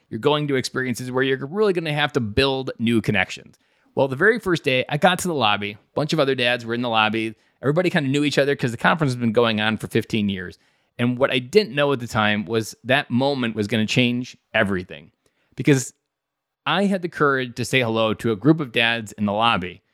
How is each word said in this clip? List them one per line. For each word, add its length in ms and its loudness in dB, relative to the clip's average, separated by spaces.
you're 100 -8
going 280 2
to 80 0
experiences 540 -4
where 140 0
you're 220 -2
really 260 0
gonna 220 -4
have 180 0
to 80 0
build 580 -2
new 220 2
connections. 580 -2
Well, 140 2
the 60 -6
very 240 4
first 260 -2
day, 260 2
I 80 -2
got 220 2
to 80 -4
the 60 -2
lobby. 380 0
A 60 -20
bunch 180 -2
of 80 2
other 140 2
dads 320 0
were 80 -4
in 80 -2
the 80 -2
lobby. 440 2
Everybody 260 2
kinda 220 0
knew 140 2
each 140 0
other 160 2
'cause 180 -2
the 40 -6
conference 380 0
has 60 -8
been 120 2
going 260 2
on 200 0
for 80 -8
fifteen 420 -2
years. 300 -8
And 180 -2
what 140 2
I 80 0
didn't 360 0
know 200 2
at 60 -2
the 60 -6
time 380 0
was 400 -4
that 260 0
moment 460 0
was 120 -2
gonna 180 0
change 500 -2
everything, 600 -2
because 360 2
I 180 2
had 180 0
the 60 -6
courage 480 0
to 80 -4
say 160 2
hello 340 0
to 160 -2
a 60 0
group 240 2
of 100 -8
dads 420 0
in 140 -4
the 60 -2
lobby. 500 0